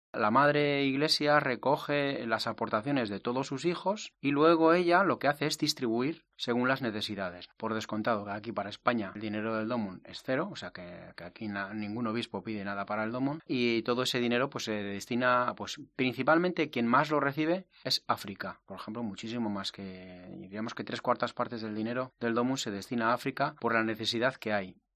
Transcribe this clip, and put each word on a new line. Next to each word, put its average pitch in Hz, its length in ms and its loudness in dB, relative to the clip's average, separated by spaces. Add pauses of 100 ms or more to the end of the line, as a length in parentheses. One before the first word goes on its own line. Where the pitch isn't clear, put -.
(140)
La 110 160 2
madre 143 540 4
iglesia 147 540 4
recoge 139 880 0
las 113 200 0
aportaciones 110 640 0
de 98 100 -4
todos 127 260 -2
sus 135 200 -4
hijos 185 560 -2
y 135 80 2
luego 160 420 8
ella 175 320 6
lo 135 140 2
que 131 100 2
hace 147 180 2
es 156 120 -2
distribuir 127 680 0 (140)
según 123 300 2
las 131 120 2
necesidades. 101 680 -4 (100)
Por 110 160 -2
descontado, 107 500 -2
que 104 60 -8
aquí - 220 -6
para 101 180 -4
España 107 440 -2
el 104 60 -10
dinero 107 360 -2
del 110 120 -2
Domum 107 360 -4
es - 180 -14
cero, 143 280 -2
o - 60 -12
sea - 140 -10
que, 87 460 -14
que 85 80 -14
aquí 104 240 -10
na-, 101 260 -4
ningún 107 320 -4
obispo 110 360 -4
pide 107 220 -6
nada 98 220 -4
para 107 180 -2
el 110 80 -2
Domum, 135 340 -2
y 120 360 2
todo 123 220 2
ese 123 160 0
dinero, 120 280 2
pues, 123 160 -8
se 113 80 -2
destina, 117 840 0
pues, - 260 -10 (160)
principalmente 151 760 2
quien 117 160 2
más 139 240 4
lo 147 100 4
recibe 156 460 0 (180)
es - 220 -2
África, 98 580 -4
por 92 140 -14
ejemplo, 113 240 -8
muchísimo 110 480 -4
más 98 200 -4
que, 92 680 -12
diríamos 98 360 -8
que 113 100 -8
tres 117 180 -8
cuartas 120 320 0
partes 120 260 -6
del 107 140 -6
dinero 120 460 -4
del 117 140 2
Domum 127 220 2
se 123 140 -4
destina 98 160 -6 (240)
a 120 40 4
África 139 440 -2
por 117 140 0
la 113 100 4
necesidad 110 540 0
que 110 160 -4
hay. 95 240 -2 (200)